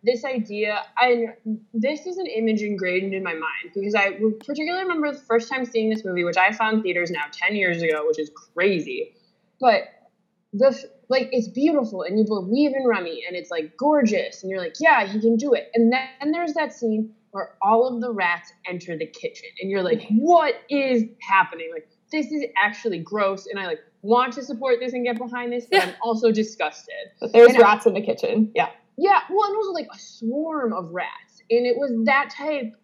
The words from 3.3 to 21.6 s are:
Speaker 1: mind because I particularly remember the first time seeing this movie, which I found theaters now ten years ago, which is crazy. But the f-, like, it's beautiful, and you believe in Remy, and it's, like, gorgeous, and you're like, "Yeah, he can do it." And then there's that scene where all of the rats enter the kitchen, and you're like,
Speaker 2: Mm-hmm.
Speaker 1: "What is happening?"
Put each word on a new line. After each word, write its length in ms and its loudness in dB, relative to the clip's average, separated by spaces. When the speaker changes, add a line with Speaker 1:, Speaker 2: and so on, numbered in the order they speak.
Speaker 1:
mind 420 -8
because 200 -4
I 160 2
particularly 380 -4
remember 300 -2
the 60 -10
first 320 -2
time 140 -4
seeing 240 -2
this 160 -2
movie, 200 -2
which 120 -2
I 160 4
found 300 0
theaters 280 -2
now 220 -6
ten 240 -4
years 260 0
ago, 240 0
which 120 0
is 120 -6
crazy. 600 -2
But 240 4
the 160 2
f-, 160 -2
like, 240 -2
it's 160 0
beautiful, 540 0
and 160 -2
you 60 4
believe 500 0
in 120 0
Remy, 400 -2
and 100 -8
it's, 140 -10
like, 260 -6
gorgeous, 680 0
and 80 -8
you're 100 -4
like, 200 -8
"Yeah, 260 4
he 140 -4
can 160 2
do 180 2
it." 200 -4
And 180 4
then 400 -4
there's 220 -4
that 180 -2
scene 400 -4
where 300 -8
all 300 4
of 80 -6
the 120 -4
rats 400 -2
enter 280 -8
the 100 -6
kitchen, 420 -14
and 100 -6
you're 120 0
like, 180 0
Speaker 2:
Mm-hmm. 180 0
Speaker 1:
"What 360 6
is 360 2
happening?" 520 0